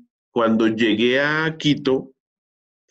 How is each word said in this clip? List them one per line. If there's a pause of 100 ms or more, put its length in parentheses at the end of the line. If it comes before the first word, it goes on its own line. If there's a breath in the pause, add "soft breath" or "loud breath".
(300)
cuando
llegué
a
Quito, (800)